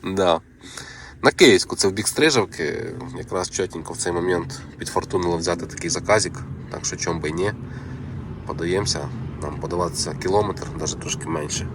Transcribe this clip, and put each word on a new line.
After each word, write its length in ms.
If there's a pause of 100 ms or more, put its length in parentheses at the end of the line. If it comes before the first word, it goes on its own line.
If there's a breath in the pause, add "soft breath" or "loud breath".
(160)
Да. 260 (800 loud breath)
На 80
Київську, 440
це 120
в 40
бік 160
Стрижавки, 880 (220)
якраз 320
чотенько 440
в 40
цей 160
момент 480 (160)
підфортунило 600
взяти 280
такий 240
заказик, 440 (380)
так 140
що 100
чом 240
би 100
й 40
ні. 180 (920 loud breath)
Подаємося, 640 (320)
нам 180
подаватися 540
кілометр, 540 (120)
навіть 200
трошки 280
менше. 480